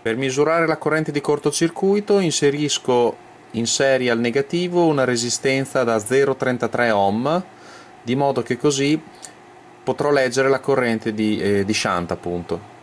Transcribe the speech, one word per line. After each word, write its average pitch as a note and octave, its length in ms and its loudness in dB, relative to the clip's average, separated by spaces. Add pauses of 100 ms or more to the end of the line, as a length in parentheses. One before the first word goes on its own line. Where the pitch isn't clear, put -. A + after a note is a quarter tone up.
Per A2+ 160 -4
misurare D3 500 0
la D#3 120 0
corrente D#3 340 -2
di C#3+ 80 -2
cortocircuito F#3+ 1000 0
inserisco C#3+ 1040 0 (260)
in A#2 140 -2
serie C3 440 2
al A#2 100 0
negativo E3+ 640 0
una C#3+ 180 2
resistenza B2+ 800 0
da A#2 140 2
zero C3 360 2
trentatré A#2+ 560 -2
ohm, A2+ 540 0 (580)
di A#2 120 -4
modo C3+ 280 0
che A#2+ 140 -4
così C#3+ 420 0 (840)
potrò C#3+ 280 -2
leggere C3 380 2
la C3+ 120 2
corrente A#2+ 520 0
di, G#2+ 280 0
eh, G2+ 240 0
di G#2 100 -2
shunt, F2 360 -2
appunto. F2 720 -8